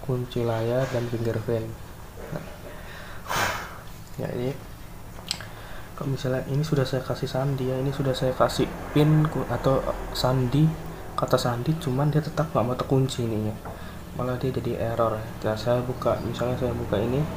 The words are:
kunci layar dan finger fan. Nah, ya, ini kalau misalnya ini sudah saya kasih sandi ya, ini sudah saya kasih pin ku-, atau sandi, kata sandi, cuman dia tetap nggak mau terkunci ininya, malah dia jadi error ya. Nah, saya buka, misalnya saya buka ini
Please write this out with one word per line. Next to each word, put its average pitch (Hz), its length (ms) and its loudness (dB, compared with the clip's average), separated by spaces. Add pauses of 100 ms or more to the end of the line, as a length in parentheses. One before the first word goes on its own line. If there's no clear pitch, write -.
kunci 123 400 0
layar 117 480 2
dan 120 160 0
finger 113 320 0
fan. 113 240 0 (640)
Nah, - 160 -8 (1800)
ya, 113 160 -2
ini 127 160 0 (1400)
kalau 139 240 -2
misalnya 127 320 0
ini 143 160 2
sudah 139 160 2
saya 127 240 0
kasih 127 240 -2
sandi 131 400 0
ya, 131 80 0
ini 139 160 0
sudah 135 180 0
saya 127 220 2
kasih 117 320 4 (240)
pin 151 400 8
ku-, 127 180 -2
atau 127 320 4 (320)
sandi, 131 540 4 (480)
kata - 240 4
sandi, 123 400 0
cuman 139 320 2
dia 147 100 4
tetap 147 300 -2
nggak 110 160 4
mau 123 80 0
terkunci 131 500 2
ininya, 107 300 0 (640)
malah 123 180 -2
dia 131 140 0
jadi 117 420 -2
error 113 240 2
ya. 110 80 -6 (240)
Nah, 107 80 2
saya 120 240 2
buka, 123 460 0
misalnya 120 320 0
saya 120 160 0
buka 117 240 0
ini 123 240 2 (140)